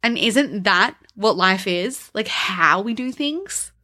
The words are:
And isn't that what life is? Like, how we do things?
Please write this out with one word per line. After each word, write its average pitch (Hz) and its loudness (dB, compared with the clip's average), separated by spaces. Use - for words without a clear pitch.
And 233 0
isn't 220 0
that 202 2
what 202 2
life 190 2
is? 185 -4
Like, 220 -4
how 175 0
we 226 -4
do 254 -6
things? 311 -8